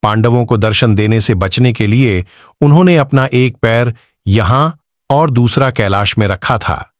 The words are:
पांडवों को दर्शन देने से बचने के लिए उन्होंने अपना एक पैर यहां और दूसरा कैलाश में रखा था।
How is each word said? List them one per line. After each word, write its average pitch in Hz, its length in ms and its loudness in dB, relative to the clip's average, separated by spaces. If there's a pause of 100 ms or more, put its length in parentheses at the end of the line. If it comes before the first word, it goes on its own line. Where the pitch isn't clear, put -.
पांडवों 113 420 0
को 117 120 0
दर्शन 107 380 0
देने 107 240 0
से 110 160 0
बचने 98 380 0
के 110 140 -4
लिए 104 380 0 (360)
उन्होंने 170 360 4
अपना 135 360 0
एक 127 240 0
पैर 117 360 0 (340)
यहां 117 440 0 (380)
और 147 220 0
दूसरा 120 400 0
कैलाश 101 460 -2
में 107 100 0
रखा 98 300 -4
था। - 420 -8